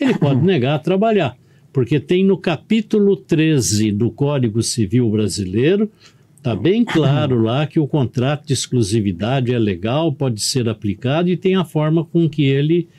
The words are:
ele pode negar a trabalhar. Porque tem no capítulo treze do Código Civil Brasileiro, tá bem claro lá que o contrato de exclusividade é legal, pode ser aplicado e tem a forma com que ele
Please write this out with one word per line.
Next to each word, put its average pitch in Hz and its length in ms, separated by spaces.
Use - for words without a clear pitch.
ele 262 180
pode 139 240
negar 151 320
a 151 40
trabalhar. 190 580
Porque 135 260
tem 185 260
no 196 120
capítulo 202 800
treze 117 760
do 104 200
Código 123 520
Civil 117 480
Brasileiro, 107 800
tá 113 120
bem 202 300
claro 143 560
lá 123 260
que 160 140
o 147 60
contrato 135 600
de 147 60
exclusividade 113 1000
é 120 40
legal, 113 540
pode 127 300
ser 117 260
aplicado 127 600
e 180 80
tem 185 180
a 185 80
forma 156 400
com 170 240
que 151 160
ele 151 420